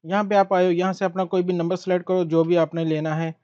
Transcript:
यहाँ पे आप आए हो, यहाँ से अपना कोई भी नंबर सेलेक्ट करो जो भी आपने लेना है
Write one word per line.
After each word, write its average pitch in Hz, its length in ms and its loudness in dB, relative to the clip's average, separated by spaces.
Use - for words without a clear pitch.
यहाँ 196 200 0
पे 202 100 -2
आप 196 180 4
आए 180 120 4
हो, 185 80 2
यहाँ 180 200 0
से 190 120 -4
अपना 185 220 -2
कोई 185 160 0
भी 180 100 -2
नंबर 175 240 0
सेलेक्ट 180 300 -2
करो 185 200 0
जो 160 180 2
भी 170 140 2
आपने 165 260 0
लेना 156 300 -2
है 160 300 -4